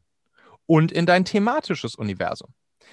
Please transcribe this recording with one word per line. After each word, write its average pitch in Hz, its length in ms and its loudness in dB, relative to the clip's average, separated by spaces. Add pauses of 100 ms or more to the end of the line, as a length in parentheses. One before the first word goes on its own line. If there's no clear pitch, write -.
(640)
und 160 260 4
in 170 140 -2
dein 180 180 4
thematisches 208 720 -2
Universum. 92 600 -8 (380)